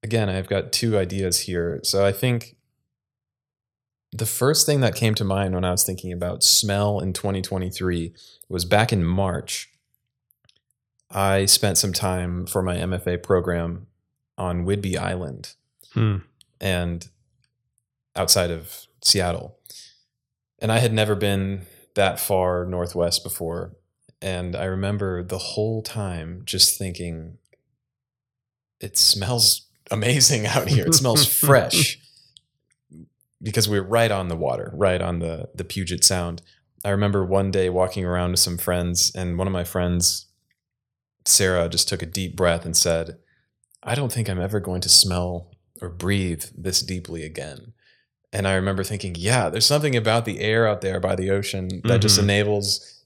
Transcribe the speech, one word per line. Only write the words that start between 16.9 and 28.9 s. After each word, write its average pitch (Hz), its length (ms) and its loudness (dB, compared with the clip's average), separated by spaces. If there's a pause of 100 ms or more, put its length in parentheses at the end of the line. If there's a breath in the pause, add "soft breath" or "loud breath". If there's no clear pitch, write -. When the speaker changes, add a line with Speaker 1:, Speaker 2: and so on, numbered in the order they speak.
Speaker 1:
outside 90 360 2
of 80 340 -12 (180)
Seattle. 87 540 0 (1000 loud breath)
And 110 120 0
I 117 80 4
had 120 140 4
never 107 220 2
been 98 500 -2 (300 loud breath)
that 95 240 2
far 90 460 0
northwest 87 580 -2
before. 87 520 -8 (460)
And 90 340 -6
I 85 100 -6
remember 95 580 -4
the 95 160 -8
whole 110 420 -4
time 90 640 -8
just - 320 2
thinking, 85 600 -8 (1400)
"It - 180 -6